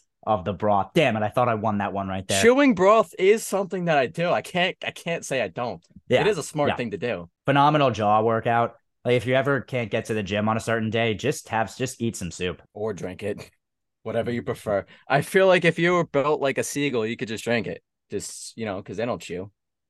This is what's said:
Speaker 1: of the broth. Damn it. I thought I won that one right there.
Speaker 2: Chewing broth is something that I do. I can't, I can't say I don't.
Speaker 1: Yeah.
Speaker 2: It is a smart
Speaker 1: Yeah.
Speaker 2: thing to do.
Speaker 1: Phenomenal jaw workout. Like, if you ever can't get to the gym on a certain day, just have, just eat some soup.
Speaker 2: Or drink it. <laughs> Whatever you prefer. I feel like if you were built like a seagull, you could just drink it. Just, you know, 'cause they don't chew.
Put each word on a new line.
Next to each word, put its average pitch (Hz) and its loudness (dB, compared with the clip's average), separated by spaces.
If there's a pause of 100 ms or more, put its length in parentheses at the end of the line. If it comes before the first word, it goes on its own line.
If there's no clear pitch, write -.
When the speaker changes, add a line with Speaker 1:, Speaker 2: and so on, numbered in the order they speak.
(280)
Speaker 1:
of 101 0
the 101 -4
broth. 101 0
Damn 135 4
it. 107 -2
I 104 0
thought 123 2
I 113 0
won 104 -2
that 98 -2
one 98 -4
right 95 -6
there. 98 0
Speaker 2:
Chewing 254 6
broth 202 4
is 208 4
something 190 -4
that 160 4
I 131 4
do. 170 -2
I 113 2
can't, 180 -2 (100)
I - -6
can't - -8
say 135 -2
I 104 -2
don't. 104 -8 (280)
Speaker 1:
Yeah. 123 4
Speaker 2:
It 170 2
is 208 0
a 135 -6
smart 147 -2
Speaker 1:
Yeah. - -2
Speaker 2:
thing 120 -6
to 101 -8
do. 90 -6 (160)
Speaker 1:
Phenomenal 143 4
jaw 107 4
workout. 117 2 (300)
Like, 123 4
if 117 0
you 127 0
ever 135 2
can't 117 -6
get 113 -2
to 113 -4
the 107 -2
gym 101 -2
on 113 0
a - -2
certain 113 -2
day, 113 0
just - -4
have, 110 -2
just 127 -6
eat 117 -2
some 90 -8
soup. 90 -6 (120)
Speaker 2:
Or 107 -6
drink 92 -10
it. 101 -8 (260)
<laughs> - -20
Whatever 113 -4
you 120 -4
prefer. 104 -4 (220)
I 147 2
feel 190 2
like 180 6
if 165 2
you 175 2
were 175 2
built 143 0
like 135 0
a 120 0
seagull, 127 -2
you 117 -4
could 123 -6
just 110 -8
drink 113 0
it. 85 -10 (300)
Just, - -10
you 113 -8
know, 98 -6
'cause 92 -12
they 110 -2
don't 104 -4
chew. 90 -10 (380)